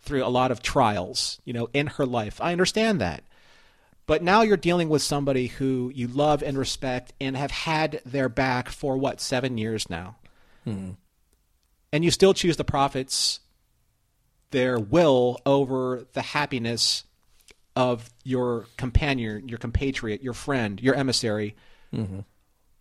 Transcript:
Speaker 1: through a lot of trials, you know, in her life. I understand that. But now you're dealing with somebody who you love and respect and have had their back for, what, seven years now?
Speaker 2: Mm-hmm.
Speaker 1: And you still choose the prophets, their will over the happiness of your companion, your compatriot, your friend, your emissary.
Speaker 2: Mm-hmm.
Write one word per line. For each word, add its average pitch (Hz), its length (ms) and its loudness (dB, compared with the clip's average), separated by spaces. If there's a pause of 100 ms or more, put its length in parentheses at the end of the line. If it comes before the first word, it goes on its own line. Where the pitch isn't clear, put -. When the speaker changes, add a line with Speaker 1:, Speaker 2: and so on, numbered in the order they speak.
Speaker 1:
through 131 240 -2
a - 20 0
lot 127 240 4
of 120 120 -4
trials, 107 840 0
you 131 80 -10
know, 117 200 -4
in 143 140 0
her 143 180 -2
life. 120 360 -4
I 123 100 0
understand 175 500 0
that. 85 220 -2 (840)
But 160 160 2
now 196 180 6
you're 214 140 4
dealing 170 320 2
with 151 120 4
somebody 139 460 0
who 131 480 -2
you 120 140 -4
love 147 340 2
and 143 160 -4
respect 127 640 -4
and 135 160 -4
have 135 160 -4
had 156 520 -2
their 131 240 0
back 123 400 0
for, 135 280 -4
what, 135 240 -2
seven 127 380 -2
years 110 300 -4
now? 82 280 -10 (500)
Speaker 2:
Mm-hmm. 95 240 -6 (1000)
Speaker 1:
And 156 120 2
you 170 60 4
still 190 240 6
choose 165 220 0
the 147 80 -4
prophets, - 720 -2 (1120)
their 127 280 2
will 123 680 4
over 131 580 0 (100)
the 127 80 -4
happiness 120 840 -2 (720)
of 123 340 0 (140)
your 123 420 -2 (100)
companion, 127 720 0
your 117 100 -10
compatriot, 120 600 -2
your 123 140 -6
friend, 110 460 -2
your 127 160 4
emissary. 110 580 0 (400)
Speaker 2:
Mm-hmm. 95 260 -4 (600)